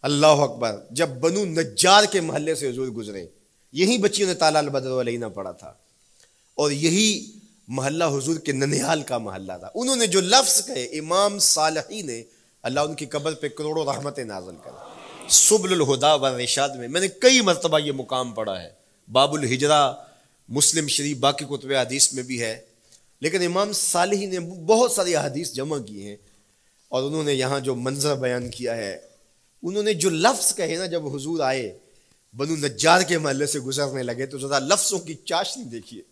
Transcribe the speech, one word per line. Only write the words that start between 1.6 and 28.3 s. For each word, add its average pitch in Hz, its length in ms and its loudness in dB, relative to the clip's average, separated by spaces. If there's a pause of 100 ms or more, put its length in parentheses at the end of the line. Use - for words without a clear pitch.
के 202 140 0
मोहल्ले 156 340 -2
से 139 120 -4
हुजूर 127 240 -4
गुजरे, 104 380 -10 (460)
यहीं 196 240 4
बच्चियों 196 300 0
ने 175 60 0
ताला 156 240 4
अल 147 100 0
बद्र 131 320 -2
अलैना 120 280 -4
पढ़ा 95 240 -10
था - 260 -20 (800)
और 147 140 2
यही 165 360 4 (640)
मोहल्ला 139 360 -2
हुजूर 143 320 -2
के 147 140 -4
ननिहाल 143 500 0
का 123 160 -4
मोहल्ला 95 400 -10
था। 92 180 -16
उन्होंने 247 300 0
जो 185 140 4
लफ्ज़ 226 420 6
कहे, 147 220 -4
इमाम 180 540 0
सालही 160 640 0
ने, 117 220 -8 (400)
अल्लाह 139 200 0
उनकी 151 220 -8
कब्र 151 260 -4
पे 151 160 -8
करोड़ों 151 380 -4
रहमतें 139 380 -6
नाज़िल 92 320 -12
करे। - 360 -20 (380)
सुबलुल 185 500 6
हुदा 139 340 4
व 135 220 0
रिशाद 135 400 -2
में 120 120 -10
मैंने 180 200 -2
कई 254 320 6
मरतबा 170 380 2
ये 147 140 -2
मुकाम 127 400 -4
पढ़ा 104 220 -4
है, 85 220 -14 (320)
बाबुल 143 360 4
हिजरा, 143 360 4 (680)
मुस्लिम 147 380 2
शरीफ, 143 320 -4
बाकी 143 260 0
कुतुब 135 280 -6
हदीस 135 420 2
में 127 120 -8
भी 127 120 -6
है। 113 280 -4 (560)
लेकिन 170 200 0
इमाम 190 300 0
सालही 196 540 0
ने 185 120 -6
बहुत 185 560 2
सारी 180 200 0
हदीस 147 400 -4
जमा 143 240 -6
की 101 240 -12
हैं 101 160 -16 (760)
और 131 120 -2
उन्होंने 147 280 -2
यहाँ 131 280 0
जो 127 140 -4
मंजर 139 400 -2
बयान 123 340 -4